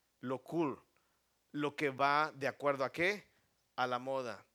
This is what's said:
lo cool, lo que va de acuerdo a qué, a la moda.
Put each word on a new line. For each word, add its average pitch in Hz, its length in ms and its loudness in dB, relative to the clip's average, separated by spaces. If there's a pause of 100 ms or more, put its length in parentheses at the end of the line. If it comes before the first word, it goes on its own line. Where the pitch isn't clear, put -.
(200)
lo 127 180 -4
cool, 151 420 -2 (720)
lo 147 240 -2
que 143 160 0
va 143 460 4
de 135 100 -4
acuerdo 139 380 0
a 151 80 -2
qué, 190 360 0 (460)
a 127 140 2
la 123 100 0
moda. 127 560 -4